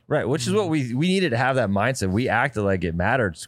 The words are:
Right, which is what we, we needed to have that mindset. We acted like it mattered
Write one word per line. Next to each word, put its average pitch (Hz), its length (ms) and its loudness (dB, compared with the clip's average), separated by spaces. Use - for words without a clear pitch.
Right, 113 200 0
which 127 180 -2
is 180 60 0
what 202 160 0
we, 139 260 -2
we 151 140 0
needed 185 220 2
to 113 60 -2
have 131 200 2
that 117 140 0
mindset. 101 400 0
We 110 180 0
acted 110 340 0
like 98 220 0
it 82 100 -2
mattered 101 380 0